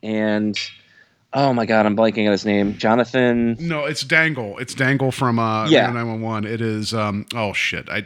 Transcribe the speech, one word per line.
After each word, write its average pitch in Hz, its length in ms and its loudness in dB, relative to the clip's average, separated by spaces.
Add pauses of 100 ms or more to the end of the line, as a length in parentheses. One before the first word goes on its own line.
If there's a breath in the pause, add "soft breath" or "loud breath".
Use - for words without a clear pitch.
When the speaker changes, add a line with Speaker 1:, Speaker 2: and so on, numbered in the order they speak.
Speaker 1:
and, 107 540 0 (760 soft breath)
oh 139 200 2
my 117 120 0
God, 107 200 4
I'm 104 120 2
blanking 110 280 2
on 104 60 4
his 98 140 0
name. 101 320 0
Jonathan. 117 840 2
Speaker 2:
No, 156 260 -4
it's 147 180 -6
Dangle. 139 560 0
It's 123 140 -10
Dangle 135 380 0
from, 120 280 0
uh, 110 300 0
Speaker 1:
Yeah. 143 180 6
Speaker 2:
Reno 120 60 -2
nine 117 140 -4
one 113 140 -6
one. 110 240 -4
It 113 160 -4
is, 107 320 -2
um, 104 320 -2 (100)
oh 104 180 -2
shit. - 360 -4
I, 104 160 -4